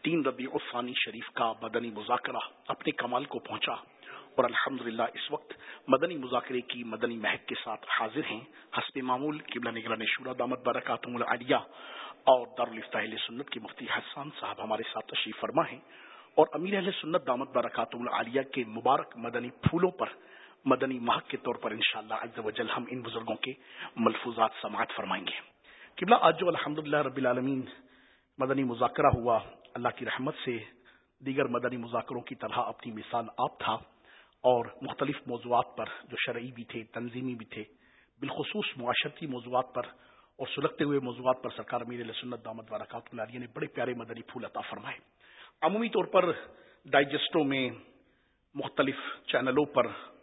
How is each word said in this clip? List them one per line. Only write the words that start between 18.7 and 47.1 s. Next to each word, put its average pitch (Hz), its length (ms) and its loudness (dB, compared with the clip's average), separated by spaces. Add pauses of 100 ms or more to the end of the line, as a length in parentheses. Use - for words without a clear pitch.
مدنی 117 320 -4
پھولوں 175 420 4
پر 120 160 -2 (580)
مدنی 131 340 4
مہک 120 300 0
کے 135 80 -4
طور 120 180 -2
پر 113 160 -4
انشاءاللہ 110 420 -2
عز 117 300 -6
و 107 80 -2
جل 110 180 -4
ہم 123 200 -4
ان 127 120 -6
بزرگوں 113 340 -4
کے 131 180 -4 (420)
ملفوظات 113 560 4 (100)
سماعت 107 340 -2
فرمائیں 92 320 -2
گے۔ - 260 -8 (420)
قبلہ، 202 260 6
آج 165 180 6
جو 185 80 4
الحمدللہ 151 500 0
رب 135 200 0
العالمین 127 440 2 (760)
مدنی 135 260 2
مذاکرہ 120 440 4
ہوا، 117 320 6 (340)
اللہ 120 220 -2
کی 123 100 -8
رحمت 131 280 -2 (120)
سے 120 120 -2 (680)
دیگر 135 200 2
مدنی 123 320 0
مذاکروں 120 440 -4
کی 123 140 -12
طرح 107 200 -6
اپنی 117 360 -4
مثال 113 340 -4 (120)
آپ 131 220 0
تھا - 140 0 (720)
اور 123 220 6 (160)
مختلف 139 340 -2 (120)
موضوعات 117 500 0
پر 110 80 -4 (180)
جو 123 120 -12 (100)
شرعی 120 260 -4
بھی 117 120 -12
تھے، 113 200 -8
تنظیمی 120 520 -6
بھی 113 100 -12
تھے، - 180 -10 (560)
بالخصوص 156 460 -4 (120)
معاشرتی 127 500 -2
موضوعات 123 460 -2
پر 123 80 -2 (560)
اور 127 180 -6
سلگتے 151 280 0
ہوئے 143 160 2
موضوعات 127 440 0
پر 120 140 -4
سرکار 117 240 -4
امیر 120 180 -8
اہل 113 120 -6 (100)
سنت 123 240 -8
دامت 110 260 -10
برکاتہم 107 420 -8
العالیہ 117 260 -6
نے 123 140 -8
بڑے - 140 -4
پیارے 123 260 -2
مدنی 117 280 -8
پھول 113 240 -10
عطا - 160 -6
فرمائے۔ 113 360 -8 (640)
عمومی 208 280 4
طور 185 160 4
پر 180 260 6 (540)
ڈائجسٹوں 143 580 4